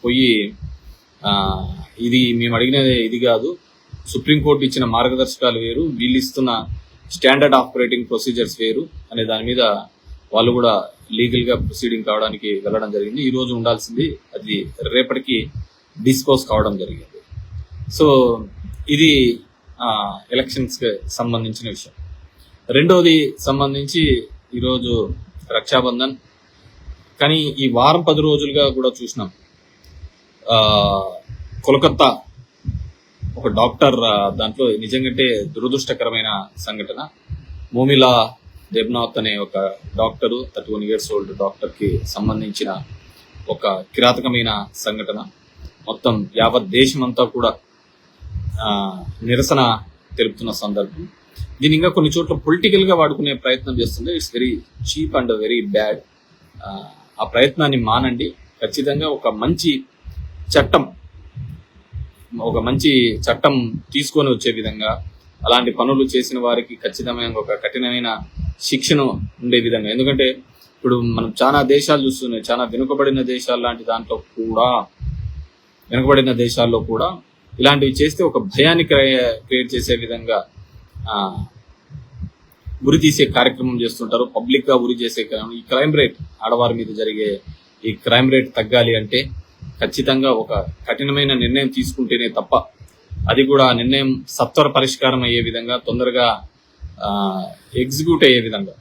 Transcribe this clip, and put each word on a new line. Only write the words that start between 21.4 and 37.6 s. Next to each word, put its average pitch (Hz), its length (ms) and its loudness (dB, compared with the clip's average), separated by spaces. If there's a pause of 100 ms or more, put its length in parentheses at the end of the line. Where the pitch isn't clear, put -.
విషయం. - 240 -14 (800)
రెండవది 160 680 6
సంబంధించి 139 840 0 (300)
ఈరోజు 120 560 -2 (460)
రక్షాబంధన్, 127 600 0 (1040)
కానీ 151 380 2
ఈ 135 100 0
వారం 143 340 4
పది 156 180 2
రోజులుగా 147 480 2
కూడా 127 220 0 (120)
చూసినాం. 107 280 -8 (1200)
ఆ, 113 60 6 (1080)
కోలకత్తా 135 540 4 (1160)
ఒక - 120 -4
డాక్టర్, 117 520 2
ఆ, 104 280 2
దాంట్లో 110 400 -2
నిజంగంటే 117 760 0
దురదృష్టకరమైన 113 1000 -4 (140)
సంఘటన. 107 500 -10 (640)